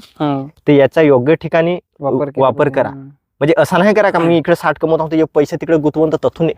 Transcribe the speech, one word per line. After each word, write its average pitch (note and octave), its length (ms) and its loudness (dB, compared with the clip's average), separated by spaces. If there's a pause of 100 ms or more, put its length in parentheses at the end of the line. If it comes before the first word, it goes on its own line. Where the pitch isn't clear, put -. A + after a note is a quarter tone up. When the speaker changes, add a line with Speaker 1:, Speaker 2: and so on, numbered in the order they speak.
(200)
Speaker 1:
हं. C#3 260 -4 (220)
Speaker 2:
तर D3 60 4
याचा C#3+ 280 4
योग्य C#3+ 340 4
ठिकाणी E3 420 -2 (220)
Speaker 1:
वापर C#3 300 -4
केला C3+ 160 -2
Speaker 2:
वापर B2+ 140 0
Speaker 1:
पाहिजे. C#3 160 0
Speaker 2:
करा. A#2 140 -2
Speaker 1:
हं. C3+ 200 -18 (320)
Speaker 2:
म्हणजे D#3 160 2
असं E3 220 0
नाही G3+ 140 2
करा G3+ 160 2
का F3+ 100 -2
मी E3+ 140 2
Speaker 1:
हं. E3+ 60 2
Speaker 2:
इकडे E3+ 160 0
साठ D#3 240 -2
कमवत D#3+ 200 0
आहोत, D#3+ 140 -6
हे D#3 100 2 (120)
पैसे D3+ 200 0
तिकडे D#3+ 220 -2
गुंतवून D3+ 340 0
तर D3+ 160 -2
तथून D#3+ 300 -4